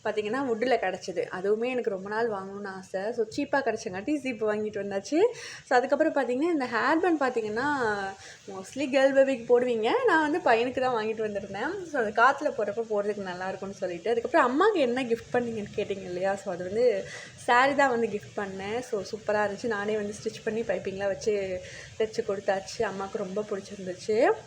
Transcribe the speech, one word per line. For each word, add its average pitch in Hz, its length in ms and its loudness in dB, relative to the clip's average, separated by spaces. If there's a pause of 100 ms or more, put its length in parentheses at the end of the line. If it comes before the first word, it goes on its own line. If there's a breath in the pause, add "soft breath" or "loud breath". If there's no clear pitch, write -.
பார்த்தீங்கன்னா, 214 440 -2
வுட்ல 240 320 2
கிடச்சிது. 185 420 -4 (120)
அதுவுமே 214 380 0
எனக்கு 240 220 -2
ரொம்ப 190 180 -6
நாள் 220 220 0
வாங்கணும்னு 196 360 -8
ஆசை. 190 460 -6
So, 233 160 0
சீப்பா 285 320 -2
கிடச்சங்காட்டி 220 580 -2
சீப்பு 247 280 -4
வாங்கிட்டு 214 320 -2
வந்தாச்சு. 202 400 -2 (440 loud breath)
So, 269 140 2
அதுக்கப்புறம் 277 360 4
பார்த்தீங்கன்னா, 269 380 0
இந்த 285 160 0
ஹேர் 240 340 2
பேண்ட் 349 200 2
பார்த்தீங்கன்னா, 240 460 0 (800 loud breath)
mostly 196 400 -6
கேர்ள் 269 280 6
பேபிக்கு 269 300 6
போடுவீங்க. 240 440 4 (180)
நான் 330 160 6
வந்து 302 220 2
பையனுக்கு 247 360 4
தான் 254 140 2
வாங்கிட்டு 220 320 -2
வந்திருந்தேன். 202 460 -4 (120)
So, 294 160 -4
அது 214 120 0
காத்துல 277 360 6
போறப்ப 220 360 -2
போடுறதுக்கு 202 380 -2
நல்லா 185 260 -6
இருக்கும்னு 196 260 -8
சொல்லிட்டு. 180 360 -4
அதுக்கப்புறம் 247 360 4
அம்மாக்கு 339 280 4
என்ன 262 280 2
கிஃப்ட் 226 300 -2
பண்ணீங்கன்னு 226 440 -2
கேட்டீங்க 196 280 -4
இல்லையா? 185 320 -2
So, 196 160 -8
அது 175 120 -6
வந்து 214 220 2 (500 loud breath)
சாரி 262 380 4
தான் 269 160 4
வந்து 233 160 2
கிஃப்ட் 202 300 -6
பண்ணேன். 196 420 -4
So, 220 240 -4
சூப்பரா 208 380 -2
இருந்துச்சு. 202 260 -2
நானே 214 300 0
வந்து 208 160 -4
ஸ்டிச் - 320 -8
பண்ணி 220 160 -2
பைப்பிங்லாம் 196 540 -2
வச்சு 208 200 0 (640 loud breath)
தைச்சு 220 240 0
கொடுத்தாச்சு. 196 600 -2
அம்மாவுக்கு 196 360 -4
ரொம்ப 202 260 -4
பிடிச்சிருந்துச்சு. 196 720 -4 (300)